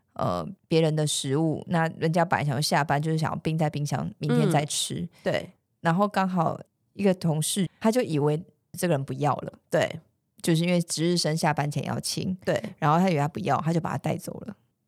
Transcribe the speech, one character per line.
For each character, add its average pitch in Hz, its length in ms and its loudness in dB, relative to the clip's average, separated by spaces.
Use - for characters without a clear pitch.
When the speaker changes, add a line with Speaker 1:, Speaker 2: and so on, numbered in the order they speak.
Speaker 1:
呃， 87 340 -4
别 165 140 4
人 156 120 2
的 151 120 2
食 139 320 -2
物， 160 300 0
那 165 200 2
人 160 140 0
家 170 100 4
本 170 160 0
来 107 60 -2
想 147 100 0
要 151 60 0
下 151 240 2
班， 147 160 0
就 160 100 -2
是 160 60 0
想 156 140 0
要 - 80 -4
冰 160 180 -2
在 156 140 0
冰 147 160 -4
箱， 143 200 -4
明 151 180 -2
天 - 140 4
再 151 160 2
吃。 - 340 -4
Speaker 2:
嗯， 170 80 -6
对。 - 260 -2
Speaker 1:
然 165 140 2
后 202 120 2
刚 190 220 0
好 180 320 0
一 190 100 -8
个 196 120 4
同 160 260 0
事， 175 260 0
他 220 100 4
就 240 120 4
以 156 160 -2
为 151 240 2
这 - 140 -2
个 170 60 2
人 135 100 2
不 139 120 -8
要 135 220 0
了。 - 220 -10
Speaker 2:
对。 156 280 0
Speaker 1:
就 165 140 4
是 165 80 2
因 180 80 2
为 175 80 4
值 165 240 -2
日 175 140 2
生 160 180 0
下 160 160 2
班 147 180 -2
前 143 140 -4
要 120 160 -4
清。 - 340 -4
Speaker 2:
对。 175 120 2
Speaker 1:
然 151 120 2
后 160 80 4
他 190 120 4
以 - 20 2
为 147 80 2
他 143 80 2
不 - 120 -8
要， 135 200 0
他 160 140 0
就 170 40 2
把 160 120 -2
他 143 80 -4
带 - 180 -4
走 - 160 -10
了。 - 100 -14